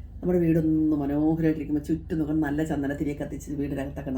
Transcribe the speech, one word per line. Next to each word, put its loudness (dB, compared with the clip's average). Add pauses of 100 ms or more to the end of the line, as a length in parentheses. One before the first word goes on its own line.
(160)
നമ്മുടെ 2
വീടൊന്ന് 4
മനോഹരമായിട്ടിരിക്കുമ്പോൾ 2
ചുറ്റും -2
നോക്കണം 2
നല്ല 0
ചന്ദനത്തിരിയെ -2
കത്തിച്ച് -8
വീടിനകത്തൊക്കെ -4